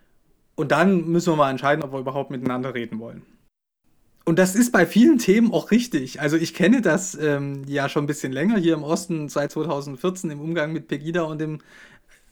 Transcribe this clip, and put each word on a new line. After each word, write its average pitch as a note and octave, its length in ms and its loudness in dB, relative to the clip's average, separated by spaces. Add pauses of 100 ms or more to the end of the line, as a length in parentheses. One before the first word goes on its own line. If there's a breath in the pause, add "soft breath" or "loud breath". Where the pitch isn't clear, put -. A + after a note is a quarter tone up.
(540 soft breath)
und D3+ 180 -2
dann E3 360 4
müssen E3+ 240 2
wir D#3 40 2
mal C#3+ 140 4
entscheiden, C#3+ 340 0
ob C3+ 80 -12
wir C3+ 80 -6
überhaupt C3+ 300 -6
miteinander B2+ 440 -6
reden A#2 240 -8
wollen. A2+ 240 -14 (1040)
Und E3+ 140 2
das F#3 160 4
ist A#3+ 160 2
bei F3+ 160 4
vielen B3 320 6
Themen A3 340 4
auch E3 200 -2
richtig. E3 480 0
Also D3+ 160 0
ich E3 180 -4
kenne A#3 260 4
das, - 360 0
ähm, C#3+ 500 -4
ja C#3 220 -2
schon D3 160 -2
ein - 20 -4
bisschen C#3+ 260 -4
länger F3 240 0
hier E3 180 2
im D3+ 100 -4
Osten, D#3+ 440 -4
seit D3 220 -4
zweitausendvierzehn D#3 800 -6
im D3 100 -10
Umgang D#3+ 320 -4
mit D#3+ 140 -8
Pegida D#3+ 360 -4
und D#3 180 -6
dem D#3 180 -6 (720 loud breath)